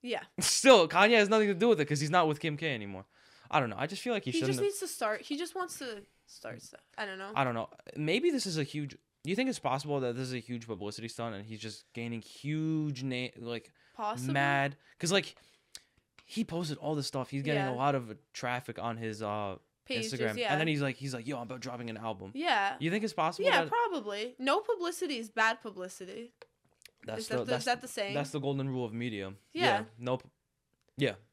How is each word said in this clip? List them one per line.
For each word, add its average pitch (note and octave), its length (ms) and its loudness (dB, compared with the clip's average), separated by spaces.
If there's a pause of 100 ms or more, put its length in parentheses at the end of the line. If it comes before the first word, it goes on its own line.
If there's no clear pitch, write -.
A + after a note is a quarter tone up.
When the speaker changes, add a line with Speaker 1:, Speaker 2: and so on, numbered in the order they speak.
Speaker 1:
Yeah. B3 200 -4 (160)
Speaker 2:
Still, G#3 480 10
Kanye G3+ 300 8
has G3+ 120 8
nothing G#3+ 180 6
to G3+ 80 2
do A3 140 4
with G3 100 6
it D3 60 4
'cause D3 160 0
he's D3+ 100 -2
not F3 160 6
with D3 120 0
Kim D3+ 180 -2
K D#3 160 -2
anymore. G2+ 320 -8 (440)
I - 100 4
don't A#2+ 100 2
know. G2 100 -6
I D3 80 -2
just G3 140 -8
feel B3 120 -2
like G3+ 120 -4
he B2+ 60 -2
Speaker 1:
He E4 80 0
Speaker 2:
shouldn't C3 100 2
Speaker 1:
just C3+ 100 0
Speaker 2:
have G4+ 60 2
Speaker 1:
needs G4+ 140 -2
to F#4 80 -6
start. - 340 -4
He C#4+ 160 -6
just E4 180 -6
wants F4+ 240 -6
to A3 260 -10 (220)
start - 340 -14
stuff. - 200 -20 (160)
I G#3+ 80 -6
don't F#3+ 120 -8
know. G3 180 -10
Speaker 2:
I C#3 80 2
don't B2 120 0
know. A2+ 140 -4 (260)
Maybe F3 340 2
this C#4 160 0
is E3 120 -4
a D3 60 0
huge, D3 280 -6 (320)
do D3+ 60 -6
you F#3+ 60 0
think C4 140 0
it's - 100 -4
possible C#3+ 420 0
that A#2+ 140 0
this C3 120 -4
is B2+ 60 -6
a B2 60 -4
huge A#2 280 -8
publicity G#2 400 -6
stunt A#2 280 -6
and G2+ 100 -10
he's A2 140 -10
just G#2+ 340 -12
gaining A#2 280 -6
huge D3+ 840 -4
na-, B2+ 340 -2
like, A#2 340 -10 (220)
Speaker 1:
Possibly. C#3 400 -4
Speaker 2:
mad? C#3 420 2 (240)
'Cause, E3+ 120 0
like, F#3+ 240 0 (880)
he - 180 -4
posted E3 360 -4
all D3+ 160 -2
this C#3 120 -2
stuff. C3 220 -4
He's C#3 140 -4
getting C#3+ 200 2
Speaker 1:
Yeah. C3 80 0
Speaker 2:
a B2 40 -2
lot C#3 200 2
of A#2 220 -4 (160)
traffic B2 460 -6
on A2+ 180 -4
his, A2 240 -6
uh, G#2 360 -4 (280)
Speaker 1:
Pages, A3+ 280 -4
Speaker 2:
Instagram. B2+ 240 -2
Speaker 1:
yeah. A3+ 140 0
Speaker 2:
And D3+ 80 2
then D#3+ 80 2
he's D3+ 140 0
like, C3+ 160 -2
he's C3+ 160 -6
like, A#2 140 -8
"Yo, C#3+ 100 -4
I'm A#2+ 60 -8
about B2+ 160 -10
dropping A#2+ 300 -8
an A2 80 -8
album." G#2 360 -8
Speaker 1:
Yeah. B3+ 460 0
Speaker 2:
You D#3 100 0
think G#3 140 0
it's A3 100 -4
possible F3 340 0
Speaker 1:
Yeah, E4+ 180 6
Speaker 2:
that - 40 -8
Speaker 1:
probably. B3 680 -2
No C#4 220 2
publicity F4 560 -2
is A3+ 120 -8
bad A3+ 320 2
publicity. F#3+ 720 -12 (720)
Speaker 2:
That's A2 180 2
Speaker 1:
Is - 40 -6
that A3 80 0
Speaker 2:
the, B3 80 2
Speaker 1:
the, B3 80 0
Speaker 2:
that's, - 120 2
Speaker 1:
is - 20 -4
that B3 160 2
the B3+ 80 -12
saying? G3+ 240 -4
Speaker 2:
that's C#3+ 180 0
the D3+ 80 -2
golden C#3 300 0
rule B2+ 160 0
of G#2+ 80 -6
media. G#2 420 -4 (160)
Speaker 1:
Yeah. E4+ 140 2 (160)
Speaker 2:
Yeah. - 40 -6 (120)
No B2 200 0
pu-, - 140 -12 (640)
yeah. B2 200 0 (180)